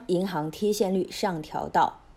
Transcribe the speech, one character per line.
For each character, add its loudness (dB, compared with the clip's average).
银 2
行 -4
贴 0
现 2
率 0
上 -2
调 -6
到 2